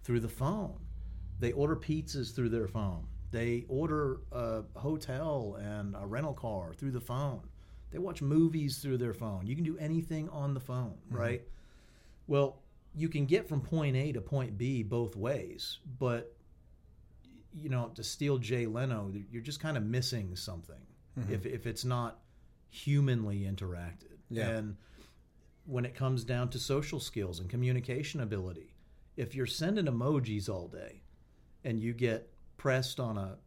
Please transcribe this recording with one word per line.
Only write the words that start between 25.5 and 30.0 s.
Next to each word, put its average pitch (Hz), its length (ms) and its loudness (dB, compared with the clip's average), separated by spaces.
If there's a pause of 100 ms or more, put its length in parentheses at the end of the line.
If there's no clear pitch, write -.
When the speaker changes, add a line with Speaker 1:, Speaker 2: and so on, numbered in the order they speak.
Speaker 1:
when 127 220 -2
it 127 80 -8
comes 131 300 2
down 123 260 0
to 127 80 -4
social 143 420 0
skills 90 400 -4
and 90 80 -4
communication 127 720 0
ability, 95 540 -4 (420)
if 120 180 -4
you're 131 120 0
sending 180 400 2
emojis 117 640 2